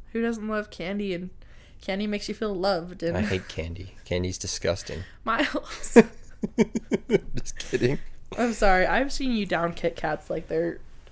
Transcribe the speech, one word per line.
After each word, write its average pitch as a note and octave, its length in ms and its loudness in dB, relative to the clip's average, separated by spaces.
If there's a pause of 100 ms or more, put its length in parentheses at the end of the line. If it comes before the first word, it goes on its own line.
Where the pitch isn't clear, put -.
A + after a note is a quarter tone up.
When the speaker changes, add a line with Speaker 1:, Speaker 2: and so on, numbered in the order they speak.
(120)
Speaker 1:
who A3+ 120 0
doesn't A3+ 240 -2
love G#3+ 240 -2
candy, G3 420 -2
and F3+ 160 -4 (520)
candy G3 260 -2
makes G#3 200 -2
you A3 60 -4
feel G#3 220 -2
loved, F3+ 480 0
and - 120 2
Speaker 2:
I - 60 2
hate F#2+ 260 0
candy. E2+ 460 -8 (120)
Candy's F2+ 340 0
disgusting. F2 640 -2 (100)
<laughs> - 100 -18
Speaker 1:
Miles. - 720 -2 (1400)
Speaker 2:
Just - 240 -2
kidding. C3 400 0 (400)
Speaker 1:
I'm A#3 140 2
sorry. F#3 340 6
I've B3+ 260 2
seen C4 200 0
you G#3+ 120 0
down E3+ 280 0
Kit E3+ 220 -2
Kats D#3 360 -4
like E3 160 -6
they're E3 320 -2 (320)